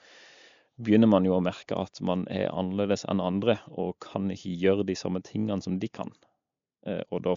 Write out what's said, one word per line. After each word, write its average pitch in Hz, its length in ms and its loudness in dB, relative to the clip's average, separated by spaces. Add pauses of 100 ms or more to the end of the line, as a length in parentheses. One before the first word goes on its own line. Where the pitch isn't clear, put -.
(760)
begynner 113 320 6
man 95 160 8
jo 92 140 4
å - 20 2
merke 90 400 -4
at - 240 -10
man 90 240 -2
er 95 220 -2
annerledes 98 580 -2
enn 95 160 0
andre, 98 320 0 (160)
og 90 220 -6 (100)
kan 98 300 -6
ikke 92 180 -10
gjøre 95 320 2
de 95 160 -4
samme 92 240 -4
tingene 107 400 -6
som 92 160 -4
de 110 80 -4
kan. - 240 -12 (760)
Eh, 92 220 -6
og 87 160 -6
da 92 120 0